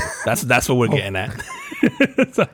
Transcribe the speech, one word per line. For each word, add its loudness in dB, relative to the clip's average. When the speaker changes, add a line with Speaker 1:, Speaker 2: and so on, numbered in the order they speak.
Speaker 1:
<laughs> -8
Speaker 2:
That's, 0
that's 2
what 4
we're 4
getting 0
at. -4
<laughs> -14
So, 0
so 0